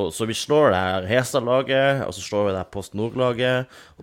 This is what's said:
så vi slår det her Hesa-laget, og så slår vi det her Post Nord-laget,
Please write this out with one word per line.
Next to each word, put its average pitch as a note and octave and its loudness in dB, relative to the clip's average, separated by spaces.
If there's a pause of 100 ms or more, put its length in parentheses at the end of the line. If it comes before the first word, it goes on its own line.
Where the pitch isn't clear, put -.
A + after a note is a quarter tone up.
(140)
så A2+ -2
vi A2 -4
slår D3 4
det F#2 2
her F#2 -2
Hesa-laget, C3 2
og - -8
så F#2+ -10
slår G#2 0
vi G2 2
det F#2 -2
her F#2 -6
Post G2 -10
Nord-laget, B2+ -2 (380)